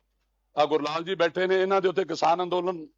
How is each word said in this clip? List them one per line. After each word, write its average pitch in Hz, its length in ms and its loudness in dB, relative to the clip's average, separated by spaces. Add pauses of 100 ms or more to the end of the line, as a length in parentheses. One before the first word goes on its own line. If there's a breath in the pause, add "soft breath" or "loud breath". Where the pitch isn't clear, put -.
(580)
ਆ 147 80 4
ਗੁਰਲਾਲ 151 380 -2
ਜੀ 185 120 -4
ਬੈਠੇ 170 320 0
ਨੇ, 185 140 2
ਇਹਨਾਂ 190 200 2
ਦੇ 180 60 0
ਉੱਤੇ 185 160 0
ਕਿਸਾਨ 165 400 0
ਅੰਦੋਲਨ 175 440 -4 (100)